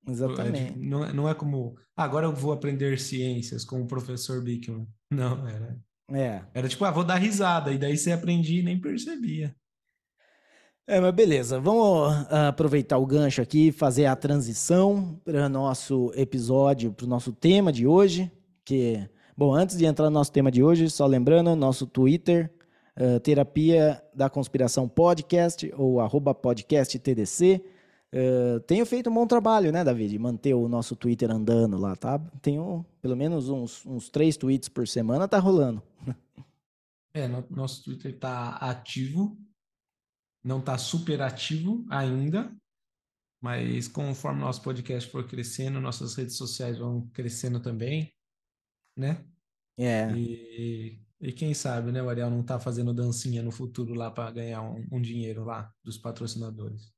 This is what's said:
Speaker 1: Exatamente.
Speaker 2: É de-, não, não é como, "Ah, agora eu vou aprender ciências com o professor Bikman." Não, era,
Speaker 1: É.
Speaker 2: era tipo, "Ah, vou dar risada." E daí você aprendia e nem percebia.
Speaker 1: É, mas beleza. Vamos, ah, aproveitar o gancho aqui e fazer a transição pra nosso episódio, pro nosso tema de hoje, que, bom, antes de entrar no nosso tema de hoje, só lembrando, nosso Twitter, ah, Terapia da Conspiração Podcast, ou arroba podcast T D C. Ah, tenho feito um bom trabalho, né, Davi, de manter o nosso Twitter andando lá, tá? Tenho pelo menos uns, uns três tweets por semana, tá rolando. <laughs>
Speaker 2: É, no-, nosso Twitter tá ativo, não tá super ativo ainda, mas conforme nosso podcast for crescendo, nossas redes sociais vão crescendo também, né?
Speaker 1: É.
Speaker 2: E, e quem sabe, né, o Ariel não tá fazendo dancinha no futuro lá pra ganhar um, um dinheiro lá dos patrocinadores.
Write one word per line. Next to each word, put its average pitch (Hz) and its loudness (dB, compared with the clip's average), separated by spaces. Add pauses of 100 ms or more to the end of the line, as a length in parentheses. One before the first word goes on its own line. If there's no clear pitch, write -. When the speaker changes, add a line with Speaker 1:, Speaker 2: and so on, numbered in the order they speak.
Speaker 1:
Exatamente. 127 -4
Speaker 2:
É 127 -6
de-, 127 -12
não, 139 -4
não 143 -2
é 156 0
como, 135 -6 (180)
"Ah, 170 -2
agora 151 0
eu 151 -2
vou 139 -4
aprender 139 -2
ciências 123 -6
com 127 -8
o 120 -6
professor 127 -8
Bikman." 117 -8 (240)
Não, 127 -2
era, 113 -10 (320)
Speaker 1:
É. 120 -4 (100)
Speaker 2:
era 127 -4
tipo, - -4
"Ah, 185 2
vou 165 0
dar 175 0
risada." 180 0
E 139 -2
daí 143 0
você 170 0
aprendia 170 0
e 180 0
nem 180 0
percebia. 233 -6 (1300)
Speaker 1:
É, 196 2
mas 180 4
beleza. 135 4
Vamos, 175 6 (160)
ah, 151 4
aproveitar 143 2
o 131 4
gancho 139 2
aqui 156 6
e - 2
fazer 143 4
a 131 4
transição 165 2
pra 143 0
nosso 135 0
episódio, 131 2
pro 120 -8
nosso 123 -2
tema 185 4
de 120 2
hoje, 180 6 (320)
que, 117 -2 (260)
bom, 139 4
antes 180 2
de 165 4
entrar 151 4
no 151 4
nosso 147 2
tema 135 4
de 123 4
hoje, 165 6
só 143 2
lembrando, 160 6
nosso 135 0
Twitter, 165 4 (420)
ah, 123 2
Terapia 151 4 (140)
da 135 0
Conspiração 127 0
Podcast, 170 2
ou 131 2
arroba 139 2
podcast 127 0
T 127 0
D 107 0
C. 185 4 (480)
Ah, 127 2
tenho 220 4
feito 240 -2
um 226 -2
bom 233 2
trabalho, 220 4
né, 170 0
Davi, 120 2
de 104 -4
manter 120 0
o 120 2
nosso 117 -4
Twitter 117 -2
andando 110 2
lá, 95 -2
tá? 131 -4 (240)
Tenho 165 -4 (160)
pelo 127 -2
menos 143 -2
uns, 123 -8
uns 123 -10
três 151 2
tweets 131 0
por 120 -4
semana, 127 0
tá 202 4
rolando. 147 4 (240)
<laughs> - -14 (640)
Speaker 2:
É, 135 -6
no-, 127 -8
nosso 135 -8
Twitter 131 -12
tá 123 -8
ativo, 135 -6 (1080)
não 131 -4
tá 131 -6
super 160 -4
ativo 165 -6
ainda, 139 -4 (880)
mas 120 -6
conforme 139 -8
nosso 131 -6
podcast 123 -8
for 127 -10
crescendo, 131 -8
nossas 123 -8
redes 123 -10
sociais 120 -8
vão 120 -8
crescendo 120 -8
também, 123 -6 (840)
né? 143 -6 (560)
Speaker 1:
É. 110 -2
Speaker 2:
E, 117 -8 (220)
e 135 -10
quem 151 -6
sabe, 120 -6
né, 127 -4
o 123 -6
Ariel 120 -4
não 120 -4
tá 123 -6
fazendo 120 -4
dancinha 120 -4
no 117 -6
futuro 120 -10
lá 117 -8
pra 117 -10
ganhar 117 -10
um, 113 -12
um 127 -4
dinheiro 113 -8
lá 110 -12 (120)
dos 110 -14
patrocinadores. 110 -12